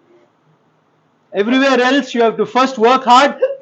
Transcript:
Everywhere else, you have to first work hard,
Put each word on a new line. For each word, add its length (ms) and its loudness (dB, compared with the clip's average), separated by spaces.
Everywhere 440 0
else, 360 -2
you 80 0
have 160 0
to 80 -2
first 320 -2
work 260 2
hard, 300 4